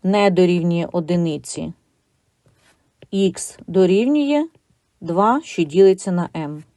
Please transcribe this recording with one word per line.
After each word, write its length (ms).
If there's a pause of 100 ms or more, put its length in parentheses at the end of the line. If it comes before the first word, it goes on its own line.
не 280
дорівнює 640
одиниці, 800 (1400)
х 540
дорівнює 800 (540)
два, 440
що 180
ділиться 500
на 240
м. 280 (120)